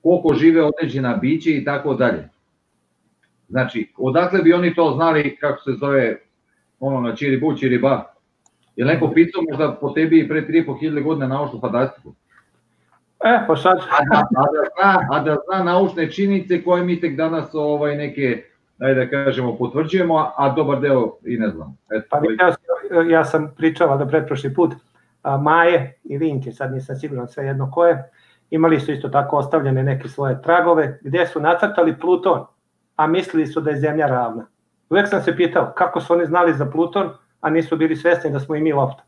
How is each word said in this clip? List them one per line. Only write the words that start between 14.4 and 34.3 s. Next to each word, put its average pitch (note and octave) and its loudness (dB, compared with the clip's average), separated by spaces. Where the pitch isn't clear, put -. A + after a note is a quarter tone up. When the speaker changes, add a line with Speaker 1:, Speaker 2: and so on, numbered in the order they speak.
Speaker 1:
da D3+ 0
zna, F#3+ 4
a D3 0
da D3 0
zna F#3 -2
naučne F3 0
činjenice F#3+ 0
koje F3+ 2
mi F3 -2
tek D#3 -4
danas, D#3+ -4
ovaj, D3 0
neke, C#3+ -4
ajde C3 2
da B2 -12
kažemo, C3 -2
potvrđujemo, D#3 0
a, D3+ -2
a C#3 2
dobar C#3 0
deo C3 0
i A#2+ -4
ne A2 -2
znam. D2+ -12
Eto, A2 -4
Speaker 2:
Pa D3 0
Speaker 1:
to D3 0
je A2 -2
Speaker 2:
ja F3 4
sam, E3+ -2
ja D#3+ 4
sam D3+ -4
pričao, D#3+ 2
valjda, C#3 0
pretprošli C3+ -2
put, E3+ 0
a, C#3 -2
Maje D#3+ 2
ili D3 -4
Inke, C3 -6
sad C3 -8
nisam C3 -10
siguran, C3+ -8
svejedno C3+ -6
ko E3+ 2
je, C#3 2
imali D#3+ 4
su D3+ -6
isto C#3 -6
tako C#3+ 0
ostavljene C#3 0
neke C3+ -4
svoje C3+ -4
tragove, E3 2
gde E3+ -2
su D#3+ -6
nacrtali F3 0
Pluton, F3 0
a D#3 0
mislili E3 0
su D3+ -4
da D3+ -2
je C#3 -4
Zemlja D3+ 0
ravna. A#2 -4